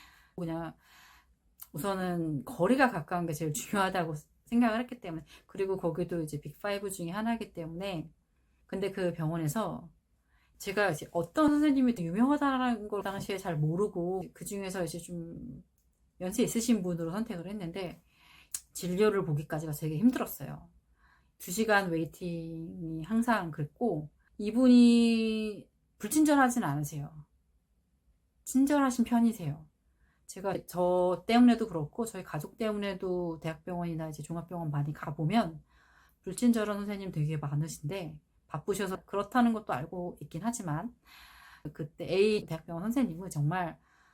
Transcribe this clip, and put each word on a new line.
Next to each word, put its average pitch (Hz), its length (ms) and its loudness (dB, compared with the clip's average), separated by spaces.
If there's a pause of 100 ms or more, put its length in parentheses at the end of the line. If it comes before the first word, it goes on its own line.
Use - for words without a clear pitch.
(360)
그냥 165 360 -6 (1000)
우선은 175 720 -2
거리가 240 480 4
가까운 175 340 -4
게 165 60 -4
제일 156 200 -4
중요하다고 185 600 0 (320)
생각을 233 340 2
했기 247 200 -10
때문에, 160 240 -10 (220)
그리고 190 300 -2
거기도 175 460 -2
이제 151 180 -6
빅 - 220 -16
파이브 202 280 -4
중에 175 200 -6
하나이기 214 420 -2
때문에. 165 560 -8 (580)
근데 190 260 -4
그 180 200 -2
병원에서 165 760 -2 (720)
제가 202 320 2
이제 - 220 -4
어떤 294 380 2
선생님이 277 460 4
또 180 80 -4
유명하다라는 247 840 2
걸 202 140 -2
당시에 196 360 -4
잘 180 180 -4
모르고 175 760 0
그 - 120 -16
중에서 190 400 -6
이제 165 140 -6
좀 170 640 -12 (560)
연세 185 240 0
있으신 226 380 2
분으로 170 300 -2
선택을 190 360 -6
했는데 185 520 -8 (720)
진료를 190 520 2
보기까지가 156 480 -4
되게 156 260 -4
힘들었어요. - 720 0 (680)
두 - 120 -12
시간 202 400 2
웨이팅이 165 1120 -6
항상 220 460 0
그랬고 156 600 -4 (280)
이분이 226 1300 6 (300)
불친절하진 262 640 4
않으세요. 147 460 -4 (1300)
친절하신 269 600 4
편이세요. 226 600 2 (640)
제가 - 280 -4 (120)
저 180 600 2
때문에도 233 420 8
그렇고 170 360 -4
저희 190 200 -8
가족 - 340 -8
때문에도 190 800 -2
대학병원이나 160 680 -6
이제 151 140 -12
종합병원 170 480 -6
많이 147 220 -2
가보면 160 720 -2 (640)
불친절한 208 520 2
선생님 202 360 -6
되게 156 240 -2
많으신데 151 800 -6 (300)
바쁘셔서 190 560 -4
그렇다는 226 480 2
것도 214 200 -4
알고 175 480 -6
있긴 160 220 -10
하지만 202 520 -6 (800)
그때 160 320 -10
A 202 420 2
대학병원 165 360 -8
선생님은 196 480 -2
정말 160 480 -2 (360)